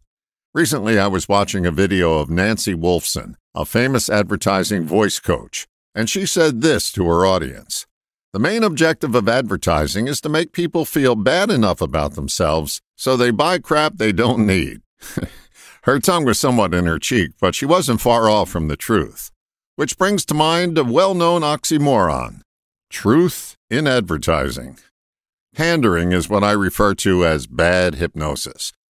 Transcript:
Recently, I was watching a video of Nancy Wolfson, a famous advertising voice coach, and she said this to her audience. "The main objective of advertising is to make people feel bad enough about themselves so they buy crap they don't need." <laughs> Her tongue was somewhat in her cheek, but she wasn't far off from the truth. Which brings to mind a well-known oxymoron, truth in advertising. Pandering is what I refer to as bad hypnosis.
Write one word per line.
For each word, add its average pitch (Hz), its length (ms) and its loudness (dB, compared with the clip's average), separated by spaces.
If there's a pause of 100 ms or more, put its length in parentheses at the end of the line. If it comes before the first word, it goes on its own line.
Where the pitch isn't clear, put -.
(540)
Recently, 113 440 0
I 98 100 2
was 95 200 -2
watching 98 380 0
a 90 40 2
video 85 480 2
of 76 120 -4
Nancy 98 440 0
Wolfson, 85 600 -2 (200)
a 78 120 -6
famous 123 420 0
advertising 98 800 -2
voice 95 320 0
coach, - 480 -6 (280)
and 110 140 -4
she 196 160 -4
said 156 380 0
this 147 300 2
to 90 140 -2
her 85 200 4
audience. 82 600 -4 (460)
"The 95 60 -6
main 208 260 0
objective 160 500 0
of 113 140 2
advertising 98 800 0
is 143 140 -6
to 151 80 -6
make 160 220 -2
people 165 340 -2
feel 131 280 2
bad 151 360 0
enough 107 320 2
about 73 320 -2
themselves 76 640 -2 (160)
so 131 180 0
they 120 160 2
buy 156 280 0
crap 151 400 0
they 110 140 0
don't 110 340 2
need." 82 340 0 (360)
<laughs> - 640 -14
Her 135 180 0
tongue 175 240 2
was 120 140 0
somewhat 113 340 2
in 87 140 2
her 82 120 0
cheek, 95 400 -2
but 92 160 0
she 139 120 -4
wasn't 139 340 2
far 117 300 4
off 104 180 2
from 78 200 -4
the 73 80 -4
truth. - 540 -4 (460)
Which - 220 -6
brings 196 280 0
to - 80 -4
mind 165 440 0
a 143 60 2
well-known 170 580 2
oxymoron, 113 1000 0 (480)
truth - 680 0 (120)
in 147 180 -2
advertising. 73 920 -2 (760)
Pandering 113 580 2
is 87 180 0
what 101 140 2
I 104 80 2
refer 101 440 0
to 90 300 2
as 76 200 0
bad 85 500 0
hypnosis. 76 760 -6 (180)